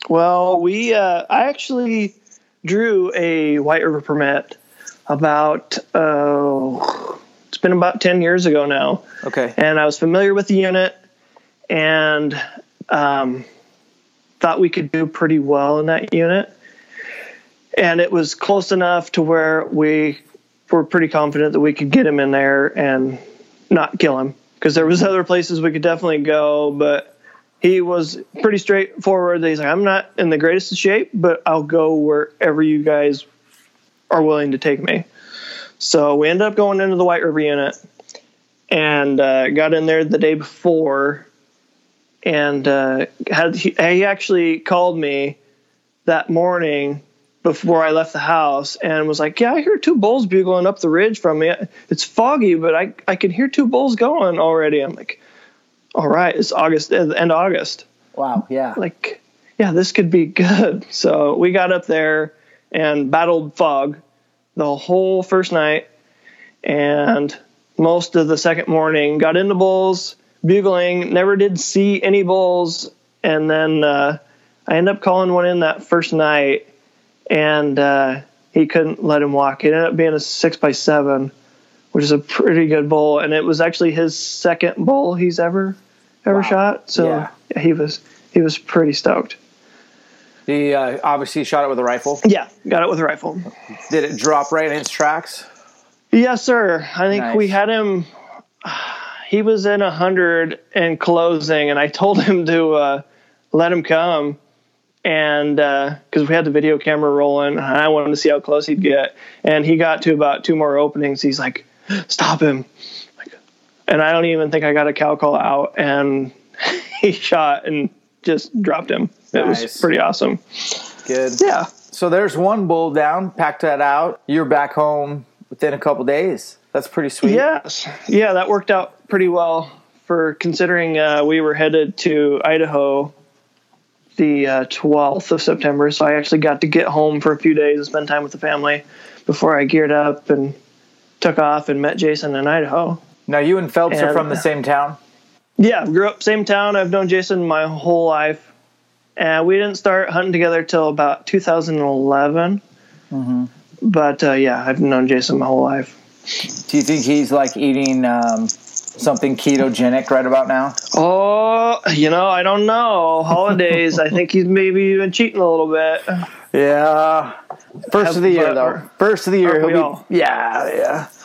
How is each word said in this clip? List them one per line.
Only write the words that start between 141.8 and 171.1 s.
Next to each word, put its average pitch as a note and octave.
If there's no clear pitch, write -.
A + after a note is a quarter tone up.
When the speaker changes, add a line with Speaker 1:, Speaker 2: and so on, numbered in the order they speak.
Speaker 1:
met D3
Jason D3+
in C#3
Idaho. E3
Speaker 2:
Now, D3
you E3
and F3
Phelps E3+
are D3
Speaker 1:
And D3+
Speaker 2:
from D#3
the D3+
same D3+
town? C#3+
Speaker 1:
Yeah, G3+
grew F3+
up -
same G#3+
town. G3+
I've F#3
known F#3+
Jason F3+
my D#3
whole E3
life. D3+
And D#3+
we F#3+
didn't G3+
start F#3+
hunting F3+
together E3+
till D#3+
about D3
two F#3+
thousand E3
eleven. C#3+
Speaker 2:
Mm-hmm. B2
Speaker 1:
But, D3+
uh, C#3
yeah, B2+
I've C3+
known C3
Jason C3
my B2+
whole C3
life. C3+
Speaker 2:
Do D3
you C#3
think C#3+
he's, C#3
like, C#3
eating, C3+
um, A#2
something -
ketogenic C3
right C3
about C3
now? C3
Speaker 1:
Oh, G#3+
you D3+
know, F3+
I F3+
don't G3+
know. G3+
Holidays, E3+
I D#3
think F3
he's F#3
maybe F#3+
even F#3+
cheating A3
a F3+
little D#3+
bit. D#3+
Speaker 2:
Yeah. D3+
First F#3+
of F3
the F#3+
year, D#3+
Speaker 1:
But -
Speaker 2:
though. B2+
First G3+
of F#3+
the G3
year, F3
Speaker 1:
aren't D#3
Speaker 2:
he'll D#3+
Speaker 1:
we E3
Speaker 2:
be E3+
Speaker 1:
all? D3+
Speaker 2:
Yeah, B2+
yeah. D#3